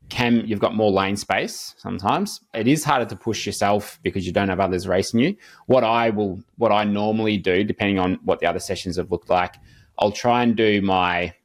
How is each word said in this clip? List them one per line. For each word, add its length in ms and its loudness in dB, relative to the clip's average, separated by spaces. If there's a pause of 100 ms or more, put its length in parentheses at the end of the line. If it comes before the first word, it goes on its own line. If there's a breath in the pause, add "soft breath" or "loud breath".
can, 360 0
you've 140 -4
got 160 0
more 160 2
lane 260 0
space 640 -4
sometimes. 600 -4 (120)
It 140 -2
is 160 2
harder 220 0
to 100 -8
push 320 -6
yourself 560 -2
because 240 -4
you 60 -4
don't 160 2
have 100 -2
others 300 0
racing 320 0
you. 160 0 (300 loud breath)
What 180 4
I 260 2
will, 300 -4 (160)
what 160 2
I 100 4
normally 540 0
do, 260 0
depending 380 0
on 240 0
what 160 0
the 60 0
other 120 0
sessions 380 -6
have 160 -4
looked 180 -6
like, 240 0 (460 soft breath)
I'll 100 4
try 320 0
and 140 2
do 260 2
my 500 0 (120)